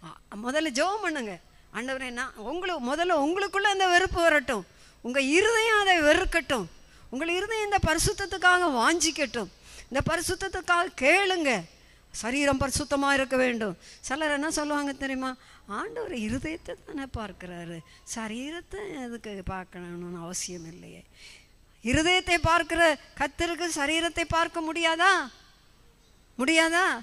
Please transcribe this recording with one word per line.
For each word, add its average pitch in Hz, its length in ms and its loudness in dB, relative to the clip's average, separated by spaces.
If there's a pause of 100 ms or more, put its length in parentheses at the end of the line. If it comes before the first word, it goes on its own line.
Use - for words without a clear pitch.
அ, 165 40 -18 (360)
முதல்ல 285 220 0
ஜெபம் 320 360 0
பண்ணுங்க. 269 360 -6 (360)
ஆண்டவரே, 262 360 -8
நான் 247 260 -6
உங்களுக்கு, 285 600 -4
முதல்ல 339 240 2
உங்களுக்குள்ள 392 520 0
இந்த 381 160 2
வெறுப்பு 359 340 4
வரட்டும். 277 440 2 (360)
உங்க 254 200 -2
இருதயம் 427 580 4
அதை 370 220 4
வெறுக்கட்டும். 294 640 2 (440)
உங்கள் 294 200 -4
இருதயம் 415 340 -2
இந்த 403 220 0
பரிசுத்தத்துக்காக 359 840 2
வாஞ்சிக்கட்டும். 269 760 0 (420)
இந்த 269 200 -2
பரிசுத்தத்துக்காக 349 760 0 (140)
கேளுங்க. 320 600 2 (500)
சரீரம் 269 480 0
பரிசுத்தமா 277 520 0
இருக்க 262 260 0
வேண்டும். 233 400 0 (220)
சிலர் 302 320 -2
என்ன 294 200 -2
சொல்லுவாங்க 294 400 -2
தெரியுமா? 262 440 -6 (320)
"ஆண்டவர் 311 440 -8
இருதயத்தை 254 640 -6 (100)
தானே 285 180 -10 (140)
பார்க்கிறாரு, 180 600 -12 (380)
சரீரத்தை 302 920 -10
எதுக்கு 226 400 -10
பார்க்கணும்னு 175 800 -10
அவசியம் 175 440 -10
இல்லையே." 175 360 -20 (800)
இருதயத்தை 349 580 4
பார்க்கிற 330 560 4 (200)
கர்த்தருக்கு 330 480 -2 (100)
சரீரத்தை 320 520 0
பார்க்க 330 340 0
முடியாதா? 330 680 2 (1080)
முடியாதா? 320 480 4 (180)